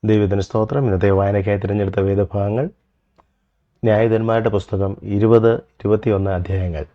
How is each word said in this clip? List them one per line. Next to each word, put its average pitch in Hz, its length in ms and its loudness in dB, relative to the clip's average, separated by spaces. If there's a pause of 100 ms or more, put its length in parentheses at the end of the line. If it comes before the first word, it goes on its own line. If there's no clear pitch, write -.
ദൈവത്തിന് 101 320 2
സ്തോത്രം. 117 440 -2
ഇന്നത്തെ 98 260 0
വായനയ്ക്കായി 101 460 0
തിരഞ്ഞെടുത്ത 101 440 -2
വേദഭാഗങ്ങൾ 101 720 -2 (1120)
ന്യായാധിപന്മാരുടെ 113 640 2
പുസ്തകം 98 540 -4
ഇരുപത്, 110 520 4
ഇരുപത്തിയൊന്ന് 104 760 -2
അധ്യായങ്ങൾ. 90 540 -4 (100)